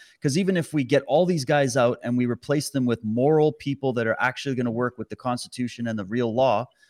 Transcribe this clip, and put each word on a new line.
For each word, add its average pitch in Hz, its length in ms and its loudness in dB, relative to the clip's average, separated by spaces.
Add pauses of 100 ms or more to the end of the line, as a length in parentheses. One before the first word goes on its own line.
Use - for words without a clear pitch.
(220)
'Cause 143 160 0
even 190 180 2
if 170 160 -2
we 151 120 0
get 135 240 2
all 156 180 4
these 175 200 0
guys 143 300 2
out 123 280 2
and 120 120 -2
we 123 120 2
replace 143 420 -2
them 131 160 0
with 117 180 0
moral 143 500 2
people 139 400 -4
that 113 120 0
are 110 140 0
actually 127 340 -2
gonna 120 160 -2
work 120 300 -4
with 107 100 -10
the 104 60 -10
Constitution 123 720 -6
and 113 100 -4
the 101 80 -6
real 117 300 0
law, 123 320 2 (220)